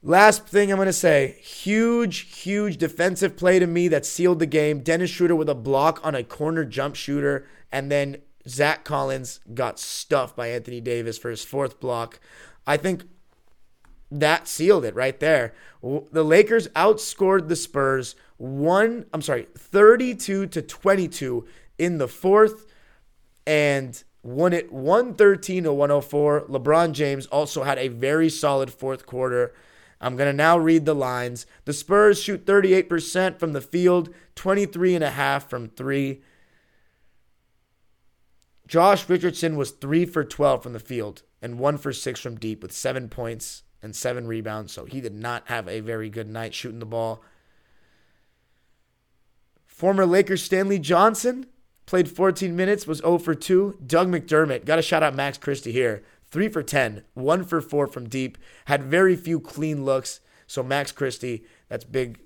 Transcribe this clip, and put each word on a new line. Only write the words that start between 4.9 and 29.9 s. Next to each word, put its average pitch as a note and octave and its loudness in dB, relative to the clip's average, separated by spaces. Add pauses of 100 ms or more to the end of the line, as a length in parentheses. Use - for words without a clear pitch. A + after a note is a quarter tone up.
Schroeder F3 2
with D#3 0
a C#3+ 0
block C#3 0
on D3+ -4
a B2+ -4
corner D#3+ -4
jump C3+ -6
shooter, C#3+ -4 (240)
and C#3 -6
then C#3 -2 (300)
Zach C#3+ 0
Collins C3+ -6 (140)
got A#2+ -4
stuffed - -4
by A#2 -8
Anthony A#2+ -8
Davis A#2 -6
for - -10
his A2 -10
fourth C#3 -6
block. A#2 -6 (480)
I D3 2
think E3+ -4 (1040)
that D3+ 0
sealed E3 2
it G#2+ -6
right C3 -4
there. C#3+ 0 (280)
W-, C3+ -6
the D#3+ 0
Lakers G3+ 6
outscored F#3+ 2
the E3 -2
Spurs C3+ -2 (220)
one, F3 0
I'm D#3 -4
sorry, B2+ -4 (100)
thirty-two G#3 4
to D#3+ -6
twenty-two D3+ -2 (320)
in E3+ 0
the C3 -2
fourth, G#3+ 4 (800)
and C#3+ 0 (220)
won D3+ 2
it E3+ -4
one F#3 0
thirteen F#3+ 4
to D#3 0
one C#3+ 2
oh C#3+ 2
four. D3 0
LeBron D3 2
James C#3 -4
also C#3+ -2
had C#3 -2
a C3 -4
very C#3 2
solid C#3 -2
fourth C3+ -8
quarter. B2 -2 (480)